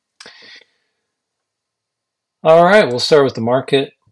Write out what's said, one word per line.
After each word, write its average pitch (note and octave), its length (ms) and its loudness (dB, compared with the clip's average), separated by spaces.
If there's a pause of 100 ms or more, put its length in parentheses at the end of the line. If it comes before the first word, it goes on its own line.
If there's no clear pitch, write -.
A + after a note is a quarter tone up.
(2500)
All E3 220 4
right, G3 200 2
we'll B2 140 -6
start D3 240 0
with C3 120 -4
the - 40 -12
market B2+ 540 -4 (180)